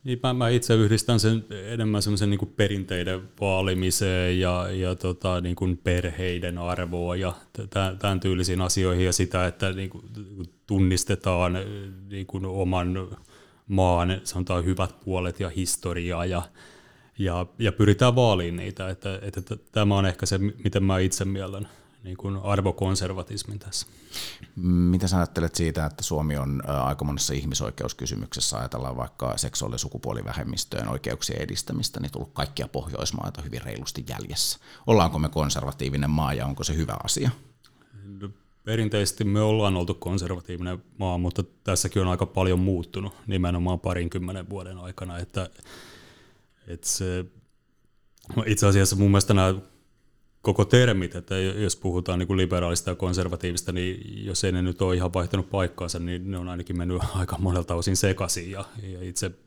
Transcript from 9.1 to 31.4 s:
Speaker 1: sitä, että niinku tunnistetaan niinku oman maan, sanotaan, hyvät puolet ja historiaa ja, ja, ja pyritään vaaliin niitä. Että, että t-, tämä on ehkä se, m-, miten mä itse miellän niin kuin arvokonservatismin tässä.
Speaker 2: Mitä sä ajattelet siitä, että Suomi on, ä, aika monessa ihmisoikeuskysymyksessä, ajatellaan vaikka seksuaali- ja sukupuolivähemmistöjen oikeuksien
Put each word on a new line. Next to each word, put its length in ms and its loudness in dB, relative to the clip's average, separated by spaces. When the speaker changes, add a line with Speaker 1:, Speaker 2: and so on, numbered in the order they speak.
Speaker 1:
sitä, 340 2
että 240 -2
niinku 320 -8
tunnistetaan 920 2
niinku 340 -8
oman 760 -2
maan, 560 4
sanotaan, 420 -2
hyvät 300 0
puolet 340 -4
ja 100 -4
historiaa 760 -4
ja, 160 -2
ja, 260 0
ja 120 2
pyritään 440 6
vaaliin 400 4
niitä. 340 -6
Että, 320 -8
että 200 -6
t-, 300 -10
tämä 260 4
on 80 4
ehkä 200 0
se, 120 0
m-, 160 0
miten 200 2
mä 160 4
itse 260 2
miellän 420 -6
niin 140 -10
kuin 260 -4
arvokonservatismin 1160 0
tässä. 280 -8
Speaker 2:
Mitä 420 6
sä 100 2
ajattelet 380 0
siitä, 300 0
että 180 -6
Suomi 340 -2
on, 320 -2
ä, 140 0
aika 220 -2
monessa 280 -2
ihmisoikeuskysymyksessä, 1200 -4
ajatellaan 400 -6
vaikka 400 -4
seksuaali- 360 -4
ja 60 -6
sukupuolivähemmistöjen 1120 -6
oikeuksien 520 -4